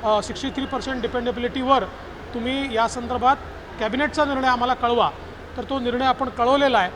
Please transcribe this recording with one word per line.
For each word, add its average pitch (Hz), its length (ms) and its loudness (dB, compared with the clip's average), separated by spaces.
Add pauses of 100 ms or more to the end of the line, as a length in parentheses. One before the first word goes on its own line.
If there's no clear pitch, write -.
अ, 214 180 4
सिक्स्टी 262 280 -4
थ्री 269 160 -4
पर्सेंट 254 360 -4
डिपेंडेबिलिटीवर 240 800 0 (500)
तुम्ही 254 400 -2
या 226 140 2
संदर्भात 247 480 2 (440)
कॅबिनेटचा 285 440 0
निर्णय 262 240 0
आम्हाला 247 260 2
कळवा, 240 360 2 (460)
तर 247 140 -6
तो 269 80 0
निर्णय 247 280 0
आपण 254 220 2
कळवलेला 262 500 4
आहे. 185 180 2